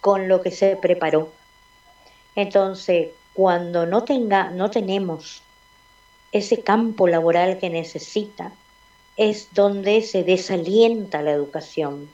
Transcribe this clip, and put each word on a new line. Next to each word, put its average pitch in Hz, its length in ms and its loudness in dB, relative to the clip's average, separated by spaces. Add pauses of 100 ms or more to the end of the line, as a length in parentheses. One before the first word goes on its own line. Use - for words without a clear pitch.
con 196 260 2
lo 185 160 2
que 185 80 -4
se 196 240 2
preparó? 160 580 0 (1000)
Entonces, 190 760 0 (220)
cuando 175 540 0
no 196 160 0
tenga, 208 480 0
no 185 220 -4
tenemos 190 680 -6 (920)
ese 202 300 0
campo 220 440 2
laboral 170 520 2
que 185 120 -4
necesita, 175 840 -8 (640)
es 214 380 0
donde 202 480 2
se 190 220 -2
desalienta 185 1000 0
la 151 80 0
educación. 147 840 -6